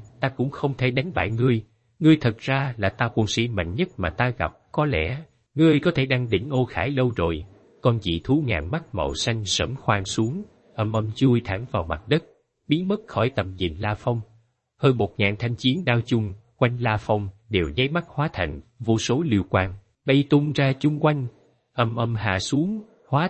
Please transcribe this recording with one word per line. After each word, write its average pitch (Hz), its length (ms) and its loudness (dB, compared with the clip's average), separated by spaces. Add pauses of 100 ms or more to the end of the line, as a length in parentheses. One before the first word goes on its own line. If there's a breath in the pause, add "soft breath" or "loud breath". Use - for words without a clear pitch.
(200)
ta 135 100 0
cũng 131 200 -2
không 139 280 -4
thể 127 140 0
đánh 135 220 -2
bại 90 180 -2
ngươi. 117 320 2 (360)
Ngươi 156 220 6
thật 113 160 0
ra 135 400 -2
là 98 120 0
ta 117 240 0
quân 110 140 2
sĩ 117 200 0
mạnh 95 280 -4
nhất 180 220 -2
mà 90 120 -2
ta 123 280 0
gặp, 78 140 -2 (200)
có 151 140 0
lẽ 113 320 -2 (380)
ngươi 156 240 6
có 175 120 2
thể 135 140 0
đăng 123 240 0
đỉnh 110 200 0
Ô 127 160 2
Khải 113 260 -2
Lâu 127 240 0
rồi. 82 300 0 (360)
Con 117 180 2
dị 85 240 -2
thú 147 240 2
ngàn 85 240 -2
mắt 160 240 -6
màu 69 200 -2
xanh 113 300 -4
sẫm 92 300 -2
khoan 101 300 -2
xuống, 131 380 -2 (320)
ầm 107 180 -2
ầm 110 180 -2
chui 120 300 4
thẳng 104 300 -6
vào 95 120 -2
mặt 82 240 -6
đất, 143 160 0 (440)
biến 170 200 0
mất 208 200 -2
khỏi 110 220 0
tầm 92 280 -4
nhìn 85 200 -2
La 104 160 -4
Phong. 117 280 -2 (560)
Hơn 135 200 2
một 104 220 -2
ngàn 101 200 2
thanh 120 160 -4
chiến 139 300 0
đao 120 200 2
chung, 107 280 -2 (240)
quanh 123 220 0
La 113 180 0
Phong 104 320 -2 (200)
đều 95 160 2 (100)
nháy 131 140 0
mắt 170 180 -2
hóa 147 260 -2
thành 76 280 -4 (180)
vô 113 180 2
số 117 240 0
liều 110 220 2
quang, 92 300 0 (320)
bay 139 240 4
tung 147 240 4
ra 135 260 2
chung 151 200 2
quanh, 147 280 0 (460)
ầm 117 220 0
ầm 117 200 0
hạ 98 240 0
xuống, 190 440 -2 (240)
hóa 160 220 2